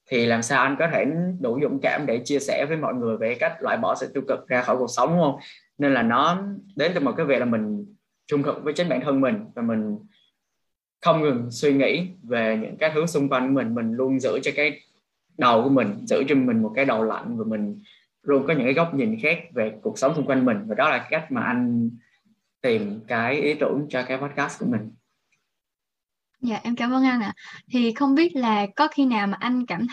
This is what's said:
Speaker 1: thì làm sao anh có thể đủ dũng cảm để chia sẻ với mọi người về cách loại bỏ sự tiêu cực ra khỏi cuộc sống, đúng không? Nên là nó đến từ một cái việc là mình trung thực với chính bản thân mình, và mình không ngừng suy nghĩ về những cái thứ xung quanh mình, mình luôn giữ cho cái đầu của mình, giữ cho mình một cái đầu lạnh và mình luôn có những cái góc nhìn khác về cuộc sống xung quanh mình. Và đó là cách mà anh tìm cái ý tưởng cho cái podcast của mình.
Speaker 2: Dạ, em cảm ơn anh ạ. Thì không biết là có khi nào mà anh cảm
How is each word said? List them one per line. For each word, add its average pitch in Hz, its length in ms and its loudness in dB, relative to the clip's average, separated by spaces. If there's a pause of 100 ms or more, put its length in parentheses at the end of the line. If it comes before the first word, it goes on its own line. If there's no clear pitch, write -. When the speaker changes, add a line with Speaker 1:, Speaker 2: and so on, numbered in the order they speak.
Speaker 1:
thì 117 200 2
làm 113 160 2
sao 131 200 2
anh 135 160 2
có 160 140 2
thể 110 140 2 (340)
đủ 123 220 -2
dũng 135 180 0
cảm 143 260 0
để 117 180 0
chia 143 140 0
sẻ 135 300 -2
với 160 80 -2
mọi 143 180 -2
người 113 220 -2
về 113 180 -2
cách 165 280 -2
loại 120 140 0
bỏ 113 180 0
sự - 200 -6
tiêu 135 140 -2
cực - 200 -4
ra 123 140 0
khỏi 127 140 0
cuộc 123 140 -2
sống, 127 200 0
đúng 175 100 4
không? 139 180 2 (400)
Nên 139 160 2
là 120 80 2
nó 147 400 2 (340)
đến 165 180 0
từ 165 60 0
một 127 160 2
cái 160 100 0
việc 131 120 4
là 123 60 0
mình 107 500 -2 (320)
trung 143 160 0
thực 143 220 -4
với 151 80 -2
chính 175 160 -2
bản 127 120 0
thân 135 200 0
mình, 113 240 0 (100)
và 120 80 -8
mình 107 360 -2 (1000)
không 160 220 4
ngừng 120 280 0
suy 143 220 0
nghĩ 139 360 2 (140)
về 113 400 0
những - 140 -10
cái 156 180 0
thứ 156 120 0
xung 139 220 0
quanh 131 260 0
mình, 117 200 0
mình 113 180 -2
luôn 131 280 0
giữ 123 220 0
cho 147 140 -2
cái 147 240 -2 (580)
đầu 117 240 4
của 135 80 2
mình, 117 360 2
giữ 113 220 2
cho 147 60 2
mình 123 280 2
một 107 140 -2
cái 135 80 2
đầu 110 200 2
lạnh 110 340 -4
và 110 60 -6
mình 104 380 -4 (400)
luôn 139 240 2
có 165 80 2
những 131 100 0
cái 135 100 2
góc 165 200 2
nhìn 113 280 0
khác 165 160 0 (160)
về 110 180 -2 (100)
cuộc - 160 -4
sống 135 180 2
xung 135 100 -2
quanh 131 180 2
mình. 117 120 2 (100)
Và 107 80 -4
đó 139 160 2
là 120 200 -2
cách 160 220 -4
mà 123 100 -2
anh 233 480 0 (680)
tìm 107 480 0
cái 120 260 0
ý 147 200 0
tưởng 143 340 0
cho 127 140 -2
cái 131 160 -4
podcast 143 420 -4
của - 80 -4
mình. 110 220 -2 (1500)
Speaker 2:
Dạ, 233 220 -2
em 240 140 -2
cảm 247 160 -2
ơn 262 120 4
anh 247 160 2
ạ. 202 120 -2 (400)
Thì 233 200 2
không 269 220 2
biết 339 220 4
là 220 300 2 (100)
có 302 120 4
khi 277 180 2
nào 214 200 2
mà 190 140 -2
anh 247 260 -2
cảm 220 260 -4